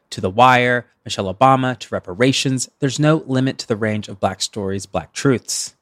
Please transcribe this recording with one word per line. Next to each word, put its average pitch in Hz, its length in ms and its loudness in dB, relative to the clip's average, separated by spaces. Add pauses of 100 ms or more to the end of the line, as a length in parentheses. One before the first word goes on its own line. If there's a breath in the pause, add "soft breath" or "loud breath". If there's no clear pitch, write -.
(100)
to - 100 -12
The 98 100 -2
Wire, 123 560 4 (180)
Michelle 98 300 -6
Obama 131 440 2
to - 120 -16
reparations, 120 800 -2 (100)
there's 135 220 -2
no 151 260 2
limit 131 320 -2
to - 80 -12
the 117 80 0
range 107 340 -4
of 107 120 -12
Black 95 220 -2
stories, 98 420 -6
Black - 300 -8
truths. - 680 -2